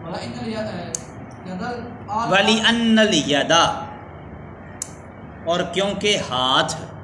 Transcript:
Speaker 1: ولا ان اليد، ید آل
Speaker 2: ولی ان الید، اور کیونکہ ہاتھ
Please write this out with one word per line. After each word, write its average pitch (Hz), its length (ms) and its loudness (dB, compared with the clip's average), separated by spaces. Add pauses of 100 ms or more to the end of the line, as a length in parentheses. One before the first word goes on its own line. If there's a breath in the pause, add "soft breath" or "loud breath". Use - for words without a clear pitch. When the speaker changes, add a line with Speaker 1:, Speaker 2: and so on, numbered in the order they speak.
Speaker 1:
ولا 190 140 -6
ان 233 220 -8
اليد، 214 500 -6 (560)
ید 185 160 -8 (460)
آل 220 240 0
Speaker 2:
ولی 208 360 6
ان 226 300 4
الید، 143 540 4 (1900)
اور 175 140 2 (140)
کیونکہ 202 440 2 (120)
ہاتھ 131 460 2 (280)